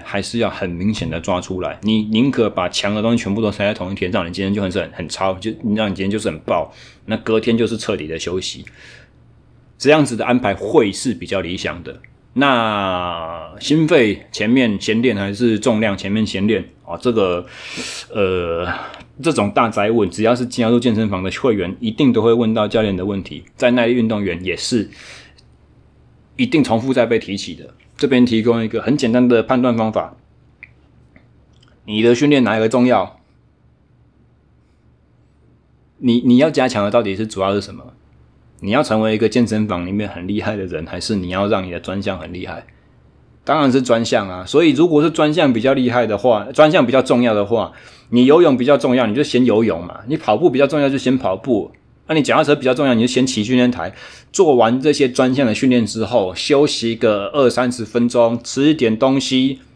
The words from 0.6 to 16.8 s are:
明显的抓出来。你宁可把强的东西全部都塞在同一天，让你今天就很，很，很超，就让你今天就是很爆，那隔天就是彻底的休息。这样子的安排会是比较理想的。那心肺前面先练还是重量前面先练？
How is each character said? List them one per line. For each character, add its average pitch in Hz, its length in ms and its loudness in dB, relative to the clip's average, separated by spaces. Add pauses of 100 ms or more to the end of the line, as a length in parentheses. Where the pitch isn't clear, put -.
明 92 240 -2
显 85 160 -6
的 82 100 -6
抓 90 220 -2
出 92 180 -8
来。 78 220 -8
你 107 220 0
宁 110 260 0
可 120 180 0
把 92 220 -4
强 101 240 -4
的 107 80 -2
东 117 160 0
西 - 40 -4
全 98 120 -4
部 113 80 -4
都 104 100 0
塞 101 140 -4
在 104 80 0
同 90 180 -10
一 101 40 -8
天， 92 160 -6
让 87 140 -2
你 85 60 -10
今 95 120 -6
天 98 100 -2
就 101 80 -2
很， 92 100 -2
很， 87 200 -6
很 80 180 -10
超， 95 240 -4
就 95 180 -8 (240)
让 107 140 -2
你 90 60 -6
今 92 80 -6
天 98 80 -4
就 107 80 -2
是 104 100 -4
很 80 120 -8
爆， 85 300 -4 (360)
那 107 100 -6
隔 110 220 0
天 113 180 0
就 117 80 0
是 110 100 -4
彻 107 220 -6
底 78 80 -8
的 80 140 -8
休 90 200 -6
息。 - 240 -10 (1160)
这 135 100 0
样 151 160 4
子 117 100 -6
的 107 80 -4
安 123 160 0
排 104 140 -2
会 104 380 0
是 110 240 -4
比 90 100 -14
较 95 160 -4
理 90 160 -6
想 82 240 -8
的。 - 180 -16 (340)
那 90 1300 -2
心 156 280 0
肺 113 440 2
前 107 180 -4
面 117 300 2
先 110 220 -2
练 120 140 2
还 98 180 -4
是 113 240 2
重 107 240 0
量 98 160 -2
前 98 120 -6
面 107 160 0
先 95 220 -4
练？ 101 160 0 (220)